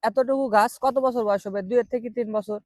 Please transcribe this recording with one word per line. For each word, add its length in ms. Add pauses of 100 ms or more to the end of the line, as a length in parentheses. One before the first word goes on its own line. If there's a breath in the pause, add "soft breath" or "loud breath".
এতটুকু 400
গাছ 240 (140)
কত 100 (100)
বছর 200
বয়স 200
হবে? 160
দুই 160 (140)
থেকে 180
তিন 180 (100)
বছর। 280